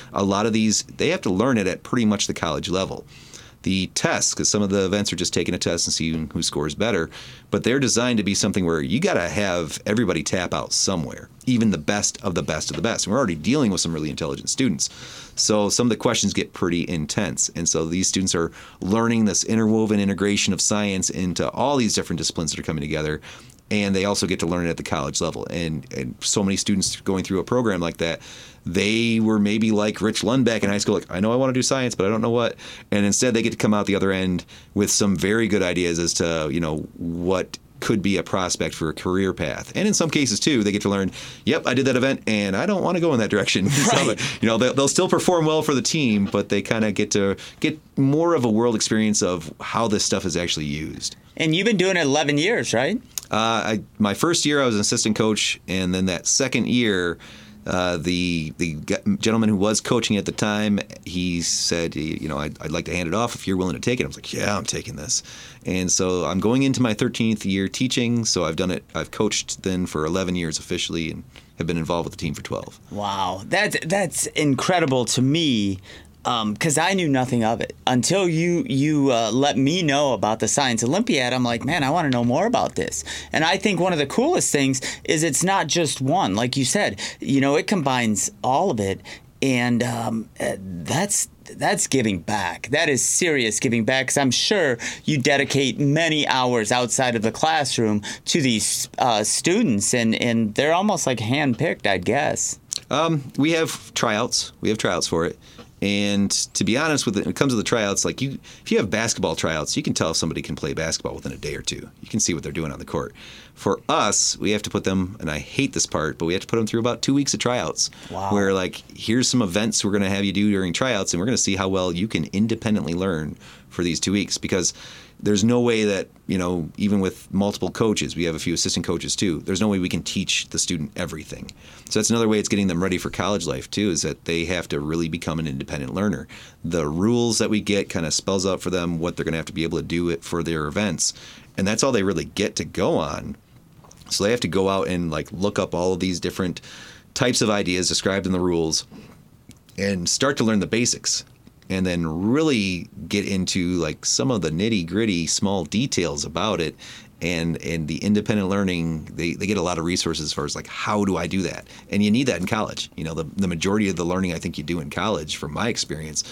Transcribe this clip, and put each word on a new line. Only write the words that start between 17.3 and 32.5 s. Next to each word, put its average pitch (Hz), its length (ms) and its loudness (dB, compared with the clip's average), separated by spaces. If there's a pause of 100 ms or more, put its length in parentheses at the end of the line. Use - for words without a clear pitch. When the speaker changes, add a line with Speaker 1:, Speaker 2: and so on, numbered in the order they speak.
Speaker 1:
And 85 120 -4
so 80 200 0
these 90 200 0
students 95 280 0
are 82 160 0 (300)
learning 113 440 2
this 95 180 2
interwoven 110 560 2
integration 98 540 2
of 85 80 -2
science 101 480 0
into 87 400 -2
all 139 280 0
these 113 180 2
different 85 240 -2
disciplines 78 320 -4
that - 80 -6
are 76 40 -6
coming 78 180 -4
together. 76 380 -2 (500)
And 101 260 0
they 92 80 2
also 101 240 0
get 90 140 0
to 85 40 0
learn 87 200 0
it 85 40 0
at 82 60 -2
the 73 80 -10
college 73 380 -2
level. 76 280 -4
And, 78 360 -4 (100)
and 64 240 -8
so - 240 0
many 98 140 2
students 95 420 -2
going 95 240 -2
through 95 160 -2
a 85 60 0
program 113 340 0
like 85 180 -2
that, 82 220 -2 (460)
they 113 560 2
were 110 180 4
maybe 110 320 2
like 104 300 0
Rich 110 220 0
Lundbeck 117 380 2
in 101 80 2
high 101 80 2
school, 104 180 2
like, 85 140 -2
"I 90 120 -2
know 110 100 2
I 120 60 2
wanna 131 160 2
do 127 80 2
science, 127 340 0
but 92 100 0
I 101 40 2
don't 110 100 0
know 117 120 0
what." 117 260 0 (340)